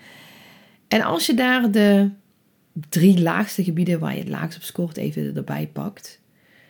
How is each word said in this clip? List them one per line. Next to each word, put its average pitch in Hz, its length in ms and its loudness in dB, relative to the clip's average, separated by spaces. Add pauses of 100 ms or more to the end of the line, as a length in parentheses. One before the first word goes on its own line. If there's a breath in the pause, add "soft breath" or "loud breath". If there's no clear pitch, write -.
(880 soft breath)
En 220 140 2
als 330 240 -2
je 285 80 2
daar 254 360 2
de 202 400 4 (760)
drie 180 320 4
laagste 175 440 -2
gebieden 170 340 -2
waar 160 140 -4
je - 60 -6
het - 100 -8
laagst 160 280 -8
op - 60 -20
scoort 170 340 -8
even 151 400 -6
erbij - 360 -8
pakt. - 480 -12 (500 soft breath)